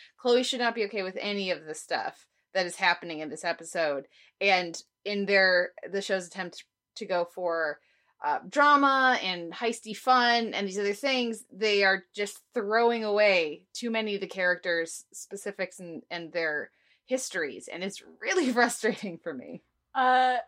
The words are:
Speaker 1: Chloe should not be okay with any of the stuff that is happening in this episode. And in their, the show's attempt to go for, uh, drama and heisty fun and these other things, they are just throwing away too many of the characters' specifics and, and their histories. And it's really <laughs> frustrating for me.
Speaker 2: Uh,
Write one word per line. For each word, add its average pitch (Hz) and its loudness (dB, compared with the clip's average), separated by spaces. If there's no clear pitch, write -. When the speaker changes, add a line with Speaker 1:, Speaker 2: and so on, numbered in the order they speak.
Speaker 1:
Chloe 247 4
should 254 -2
not 233 0
be 226 -2
okay 208 -4
with 190 -8
any 202 -2
of 160 -4
the 156 -10
stuff - -6
that 185 0
is 175 -8
happening 175 0
in 156 -8
this 151 -12
episode. 165 -4
And 180 0
in 202 -4
their, 185 4
the 196 -4
show's 190 -2
attempt 175 -12
to - -12
go 175 -2
for, 165 -2
uh, - 0
drama 269 6
and 175 -4
heisty 233 -4
fun 240 4
and 202 -2
these 190 -4
other 202 0
things, 247 -2
they 202 2
are 190 4
just 202 -6
throwing 226 2
away 196 4
too 233 -4
many 220 -2
of 196 -4
the 185 -4
characters' 175 -2
specifics - -10
and, 170 -12
and 170 -10
their 156 -2
histories. 170 -6
And 180 -8
it's - -8
really 370 2
<laughs> - 2
frustrating 220 0
for 160 -10
me. 127 -14
Speaker 2:
Uh, 254 4